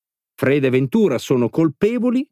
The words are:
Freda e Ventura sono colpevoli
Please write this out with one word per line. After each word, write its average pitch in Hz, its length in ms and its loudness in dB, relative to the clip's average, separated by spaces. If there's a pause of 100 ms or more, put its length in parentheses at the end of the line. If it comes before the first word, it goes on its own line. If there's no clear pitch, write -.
(340)
Freda 135 340 0
e - 20 -2
Ventura 135 480 0
sono 120 320 -2
colpevoli 226 800 -2